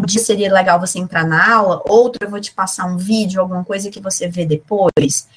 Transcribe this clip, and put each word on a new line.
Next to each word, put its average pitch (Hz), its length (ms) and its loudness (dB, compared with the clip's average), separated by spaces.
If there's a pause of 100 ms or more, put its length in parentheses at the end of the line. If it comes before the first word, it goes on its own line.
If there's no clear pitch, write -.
dia 208 160 0
seria 196 320 0
legal 180 260 4
você 180 200 -6
entrar 170 260 -2
na 175 280 2
aula, 196 320 2
outro 233 400 2
eu 202 40 -8
vou 202 100 -8
te 208 120 -12
passar 190 340 -4
um 180 120 -4
vídeo, 190 440 0
alguma 180 220 -2
coisa 202 260 -6
que 202 100 -16
você 185 280 -6
vê 175 180 -4
depois." 156 920 0